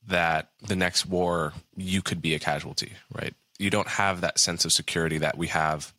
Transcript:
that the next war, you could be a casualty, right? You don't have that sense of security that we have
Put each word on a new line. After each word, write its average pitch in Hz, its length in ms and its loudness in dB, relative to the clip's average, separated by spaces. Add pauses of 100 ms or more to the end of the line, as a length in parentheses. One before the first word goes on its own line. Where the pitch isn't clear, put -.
that 82 440 2 (140)
the 101 100 -2
next 90 300 2
war, 87 460 2 (240)
you 95 260 -2
could 87 200 -4
be 78 120 2
a 73 60 0
casualty, - 540 -4 (200)
right? - 220 -6 (240)
You 98 100 0
don't 104 200 2
have 95 320 2
that 85 180 0
sense 85 240 0
of 80 80 0
security 80 460 0
that 76 200 0
we 82 100 -2
have 78 520 0